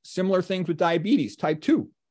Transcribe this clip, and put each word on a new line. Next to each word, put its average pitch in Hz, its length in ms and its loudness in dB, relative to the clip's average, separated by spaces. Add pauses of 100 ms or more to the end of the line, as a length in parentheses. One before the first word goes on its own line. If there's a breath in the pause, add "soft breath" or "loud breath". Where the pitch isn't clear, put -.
Similar 185 400 0
things 185 260 -4
with 170 80 -2
diabetes, 170 600 0
type 156 240 -2
two. - 280 0 (220)